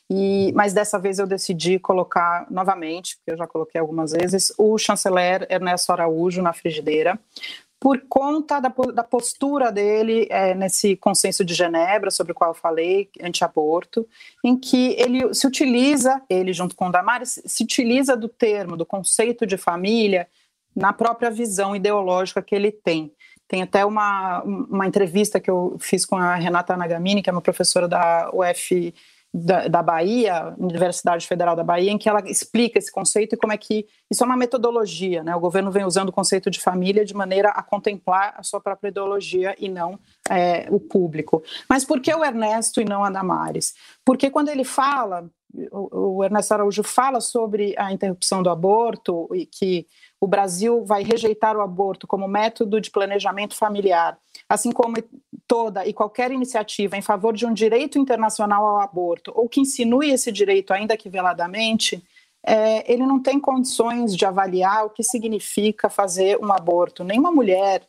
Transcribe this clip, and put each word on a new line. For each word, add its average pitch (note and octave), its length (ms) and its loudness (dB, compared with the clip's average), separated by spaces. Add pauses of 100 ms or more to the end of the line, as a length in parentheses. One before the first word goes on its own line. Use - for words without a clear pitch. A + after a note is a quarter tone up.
E... G3 460 2
mas G#3 180 2
dessa G#3 240 0
vez F#3+ 220 -2
eu G3+ 80 0
decidi F#3 540 -2
colocar F3 680 0
novamente, F#3 680 -4
porque - 160 -10
eu E3 40 -6
já E3 120 -6
coloquei D#3+ 320 -4
algumas D#3+ 320 -4
vezes, F3+ 440 0
o G#3+ 220 4
chanceler F#3+ 720 2
Ernesto F3+ 400 0
Araújo F3 500 0
na F3 120 2
frigideira, D#3 680 -2 (600)
por C4 300 2
conta D4 500 0
da B3+ 120 0
po-, B3 200 -2
da A#3 140 -2
postura B3+ 680 -2
dele, G#3+ 600 2
é, F#3+ 240 2
nesse F#3+ 420 0
consenso G3 480 0
de E3+ 80 -4
Genebra, F3 580 2
sobre E3+ 220 -4
o - 20 -10
qual E3+ 160 2
eu D#3+ 40 -4
falei, F3 560 0 (120)
antiaborto, E3+ 840 -2 (340)
em B3 140 4
que B3+ 420 2
ele B3 360 2
se - 120 2
utiliza, C4 800 2
ele F#3 260 0
junto F3+ 200 -4
com F#3 120 -4
o F3+ 40 -2
Damares, A3+ 540 0
se - 180 -4
utiliza B3 540 2
do A3+ 120 -4
termo, G3+ 500 -2
do E3+ 80 -2
conceito A3+ 600 -2
de F#3 120 -2
família, F#3 680 0 (480)
na G3 180 2
própria A#3 380 0
visão G3+ 460 -2
ideológica F#3+ 680 0
que - 120 -6
ele G#3 180 2
tem. D#3+ 400 -4 (340)
Tem F#3 140 -4
até F#3+ 240 2
uma, G3+ 580 -2
uma F#3+ 440 -2
entrevista G3 520 2
que F#3 120 -4
eu F3+ 280 0
fiz - 280 -2
com G3 100 -2
a F3 180 0
Renata F3 420 0
Nagamini, F3+ 460 0
que - 60 -8
é F3+ 40 2
uma F3 100 -2
professora F3+ 440 0
da E3+ 460 2
U F#3 100 0
F, F3 520 -2 (400)
da, E3+ 340 2
da E3+ 140 2
Bahia, E3+ 760 0
Universidade F3 680 -2
Federal F3 280 0
da E3 80 -2
Bahia, F3 280 2
em G#3 80 2
que G#3+ 100 -2
ela G#3 180 4
explica A#3 520 2
esse F#3+ 120 -4
conceito G#3 440 0
e - 20 2
como G#3+ 160 0
é G#3 60 -2
que G#3+ 280 -4 (240)
isso - 140 2
é - 20 0
uma B3+ 100 2
metodologia, G#3+ 840 0
né? E3+ 140 -2
O E3+ 40 -4
governo F#3+ 300 0
vem G3 140 0
usando F#3+ 240 0
o F3+ 40 -4
conceito F#3+ 380 0
de - 80 -4
família F#3+ 460 2
de G3+ 80 -10
maneira G3 380 2
a G3+ 120 -2
contemplar G3+ 760 -2
a G3+ 40 -18
sua G3+ 180 -8
própria G3+ 280 -6
ideologia F#3+ 680 -4
e G3+ 100 -8
não, F3+ 300 -6 (320)
é, F3 400 0
o G3+ 100 2
público. D#3+ 640 0 (260)
Mas C4 160 2
por D4+ 160 0
que D4+ 140 2
o D#4+ 100 2
Ernesto A3+ 560 0
e A3 60 2
não G3+ 180 -2
a G3+ 60 0
Damares? E3 640 -4 (320)
Porque C4 240 4
quando D4 180 0
ele C4+ 160 -2
fala, A#3+ 640 -2 (420)
o, F#3+ 460 -4
o G3 80 2
Ernesto G3+ 300 2
Araújo G3+ 280 0
fala B3+ 380 -4
sobre G#3 560 -4
a G3 160 -6
interrupção F#3+ 500 -4
do F3+ 60 2
aborto F#3 840 0
e F3 100 -4
que F#3 420 -4 (320)
o G3+ 80 0
Brasil G3 560 0
vai G3+ 200 0
rejeitar A3 560 0
o - 20 2
aborto F#3+ 460 -4
como G3 200 -2
método G#3+ 540 0
de G3+ 100 -8
planejamento G3 640 -2
familiar, F#3+ 640 0 (320)
assim A3+ 240 0
como A#3 240 2 (500)
toda G#3+ 400 0
e G#3 60 -2
qualquer A3+ 380 -2
iniciativa G#3+ 640 -4
em G3+ 60 -6
favor A3 320 0
de G#3+ 100 -4
um A#3 80 0
direito A3+ 460 2
internacional A3 680 0
ao G#3 140 2
aborto, F3+ 540 -4
ou A#3 120 2
que C#4 140 0
insinue C4+ 500 2
esse B3 220 0
direito, G3 400 2
ainda G#3+ 240 0
que G3+ 140 -10
veladamente, F#3 920 -2 (420)
é, A3 460 2
ele B3 140 2
não C4+ 180 2
tem C4+ 160 0
condições A#3+ 800 0
de G#3 80 0
avaliar F#3+ 640 2
o G#3+ 40 -6
que A3+ 120 -8
significa G#3+ 880 -2
fazer F#3+ 520 2
um F#3+ 80 0
aborto. F3 540 0
Nenhuma A#3+ 260 2
mulher G3 580 2